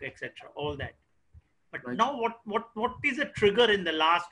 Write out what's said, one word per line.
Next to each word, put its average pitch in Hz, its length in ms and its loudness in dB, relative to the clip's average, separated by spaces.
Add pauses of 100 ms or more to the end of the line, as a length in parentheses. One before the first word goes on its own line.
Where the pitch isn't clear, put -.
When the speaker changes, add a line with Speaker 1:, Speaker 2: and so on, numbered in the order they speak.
Speaker 1:
et 131 140 -12
cetera, - 380 -14
all 147 220 -6
that. 131 180 -10 (760)
But - 140 -14
Speaker 2:
Right. 123 120 -6
Speaker 1:
now 254 220 2
what, 226 260 -2
what, 202 280 -4
what 220 200 -4 (100)
is 277 160 0
a 285 60 0
trigger 220 440 4
in 202 140 2
the 165 80 -2
last 160 400 2